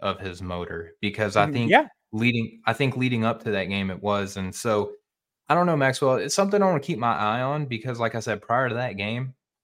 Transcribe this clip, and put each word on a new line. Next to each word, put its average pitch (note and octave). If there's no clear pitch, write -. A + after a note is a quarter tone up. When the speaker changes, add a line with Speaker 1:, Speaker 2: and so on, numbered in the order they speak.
Speaker 1:
of F#2+
his F#2
motor, F2
because G#2
I G2+
Speaker 2:
Mm-hmm. D3+
Speaker 1:
think A#2+
Speaker 2:
Yeah. C4+
Speaker 1:
leading, A#2
I A2+
think C3
leading B2
up A2+
to A2+
that F#2+
game G2
it F2+
was. G2+
And F#2
so, G#2+
I D3
don't F3+
know, E3
Maxwell, C3
it's -
something G3
I F#3+
wanna E3+
keep D3+
my A#2
eye G#2+
on, C#3+
because A#2+
like A#2
I A#2
said, G#2+
prior B2
to A2+
that A#2+
game, A#2